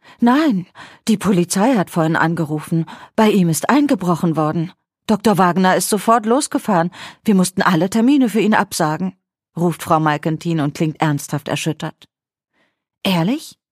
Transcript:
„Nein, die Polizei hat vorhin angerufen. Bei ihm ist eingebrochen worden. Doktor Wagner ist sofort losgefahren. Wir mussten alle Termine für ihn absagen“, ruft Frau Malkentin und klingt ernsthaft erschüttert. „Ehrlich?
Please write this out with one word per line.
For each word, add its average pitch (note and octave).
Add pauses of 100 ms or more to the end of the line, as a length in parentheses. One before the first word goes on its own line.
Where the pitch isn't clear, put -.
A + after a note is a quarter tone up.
(200)
„Nein, A#3+ (420)
die A3
Polizei F#3+
hat F3
vorhin D#3+
angerufen. D#3+ (300)
Bei G#3+
ihm F#3+
ist -
eingebrochen F3+
worden. D#3 (320)
Doktor G#3
Wagner F#3
ist F3+
sofort A3
losgefahren. A3 (320)
Wir G#3+
mussten F#3
alle F3+
Termine B3+
für G#3
ihn G#3
absagen“, F3 (400)
ruft E3
Frau D#3+
Malkentin D#3
und D3
klingt D#3
ernsthaft D3
erschüttert. - (920)
„Ehrlich? F#3+ (120)